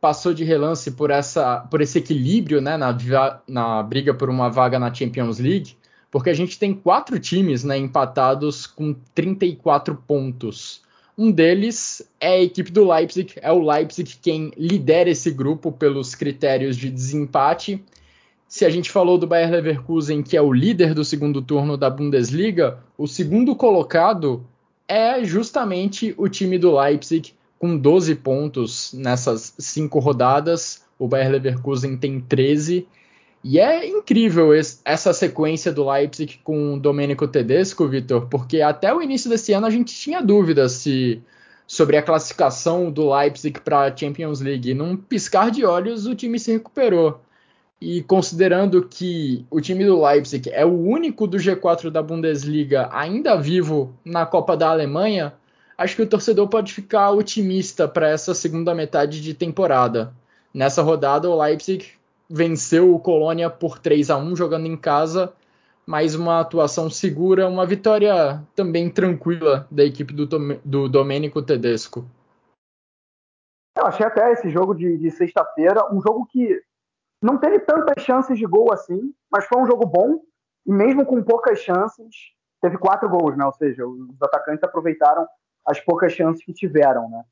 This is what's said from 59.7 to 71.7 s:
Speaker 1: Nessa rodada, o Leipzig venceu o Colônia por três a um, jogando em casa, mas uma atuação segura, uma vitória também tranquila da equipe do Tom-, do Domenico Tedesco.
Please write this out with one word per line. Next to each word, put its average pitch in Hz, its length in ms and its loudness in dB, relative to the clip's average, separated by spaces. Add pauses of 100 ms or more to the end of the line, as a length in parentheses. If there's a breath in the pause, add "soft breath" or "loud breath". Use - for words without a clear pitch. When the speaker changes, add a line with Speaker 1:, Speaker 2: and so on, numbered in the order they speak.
Speaker 1:
Nessa 139 280 0
rodada, 147 460 0
o 170 100 2
Leipzig 156 480 -2 (440)
venceu 165 640 2
o 165 40 0
Colônia 165 520 0
por 165 280 -8
três 147 300 2
a 151 80 2
um, 156 180 -4
jogando 160 320 -2
em 165 80 -6
casa, 160 600 -2 (500)
mas 156 300 -2
uma 165 260 0
atuação 160 480 0
segura, 185 580 0
uma 185 200 -2
vitória 196 760 2 (120)
também 170 340 -2
tranquila 160 800 0
da 147 140 4
equipe 143 300 -4
do 147 120 -4
Tom-, 143 380 -4
do 139 240 -2
Domenico 143 540 0
Tedesco. 123 640 -2 (1700)